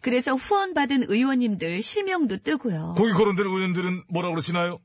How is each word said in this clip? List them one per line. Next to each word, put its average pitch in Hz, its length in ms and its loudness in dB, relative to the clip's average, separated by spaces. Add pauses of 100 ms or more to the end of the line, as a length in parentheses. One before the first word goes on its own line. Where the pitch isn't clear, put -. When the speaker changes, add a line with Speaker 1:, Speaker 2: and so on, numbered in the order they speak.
Speaker 1:
그래서 254 320 0
후원받은 285 760 0
의원님들 214 720 0
실명도 370 560 -2
뜨고요. 170 580 -4
Speaker 2:
거기 214 160 4
거론된 202 340 4
의원들은 180 600 -2
뭐라 175 220 -2
그러시나요? 170 540 -2